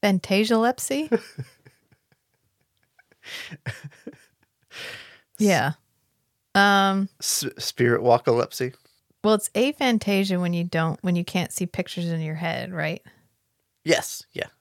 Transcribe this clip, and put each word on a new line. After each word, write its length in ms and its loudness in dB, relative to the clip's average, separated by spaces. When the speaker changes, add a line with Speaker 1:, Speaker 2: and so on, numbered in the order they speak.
Speaker 1:
phantasialepsy? 1080 0
Speaker 2:
<laughs> 320 -4
Speaker 1:
Yeah. 340 4
Um, 540 4
Speaker 2:
S-, 240 -2
spirit 440 0
walkolepsy? 720 2
Speaker 1:
well, 100 6
it's 160 -2
aphantasia 920 0
when 120 0
you 120 -2
don't, 380 -2
when 140 0
you 80 -2
can't 280 -4
see 140 -4
pictures 420 -6
in 120 -4
your 160 -6
head, 360 -6
right? 300 -6
Speaker 2:
Yes. 480 0
Yeah. 140 -6